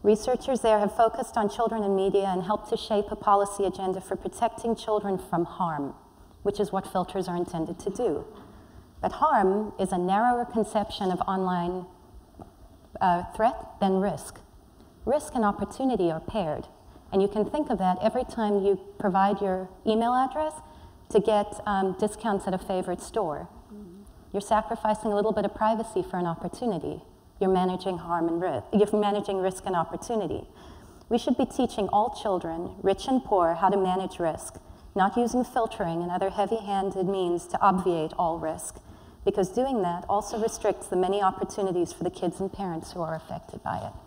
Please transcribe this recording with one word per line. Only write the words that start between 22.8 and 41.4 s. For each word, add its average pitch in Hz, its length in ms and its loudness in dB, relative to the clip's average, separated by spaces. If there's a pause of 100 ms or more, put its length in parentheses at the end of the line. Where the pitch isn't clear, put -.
store. 165 480 -4 (180)
Mm-hmm. 202 360 -18 (280)
You're 202 100 -2
sacrificing 214 680 0
a 202 40 2
little 208 180 2
bit 214 100 0
of 202 100 -2
privacy 220 480 0
for 180 160 -4
an 180 80 0
opportunity. 170 760 -4 (400)
You're 190 80 6
managing 185 480 2
harm 170 300 0
and 165 140 0
ri-, 151 200 0 (120)
you're 208 260 6
managing 202 400 0
risk 185 260 -2
and 190 100 -2
opportunity. 180 720 -2 (600)
We 233 100 2
should 254 200 2
be 262 80 4
teaching 226 460 -2
all 220 300 2
children, 175 600 -2
rich 196 260 2
and 262 160 2
poor, 170 320 4
how 165 140 4
to 202 80 4
manage 185 420 0
risk, - 360 -4 (380)
not 196 220 2
using 240 300 2
filtering 185 560 -2
and 175 100 -4
other 190 200 0
heavy-handed 196 760 0
means 175 400 0
to - 140 -2
obviate 180 580 4
all 170 200 0
risk, 160 360 -6 (480)
because 196 260 2
doing 247 340 0
that 175 260 -2
also 208 280 0
restricts 214 500 -2
the 185 100 0
many 185 240 2
opportunities 190 720 0